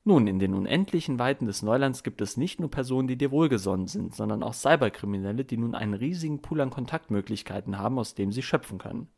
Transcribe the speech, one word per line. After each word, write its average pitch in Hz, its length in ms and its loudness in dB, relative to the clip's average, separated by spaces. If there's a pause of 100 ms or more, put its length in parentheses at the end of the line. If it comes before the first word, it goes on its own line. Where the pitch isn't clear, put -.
Nun, 151 240 8
in 95 100 2
den 95 160 4
unendlichen 151 640 0
Weiten 127 300 0
des 98 160 -4
Neulands 123 400 2
gibt - 180 -4
es - 160 -4
nicht 160 220 -2
nur 156 100 -2
Personen, 131 380 0
die 127 100 -2
dir 135 140 0
wohlgesonnen 101 560 2
sind, - 260 -6
sondern 107 300 -2
auch 113 100 -4
Cyberkriminelle, 107 880 0
die 117 140 -6
nun 117 160 -2
einen 110 220 -4
riesigen 151 480 -4
Pool 156 180 -2
an 131 80 0
Kontaktmöglichkeiten 101 1080 -4
haben, 113 180 0
aus 113 160 -4
dem 101 180 -2
sie 127 120 -4
schöpfen - 340 -2
können. - 300 -10 (100)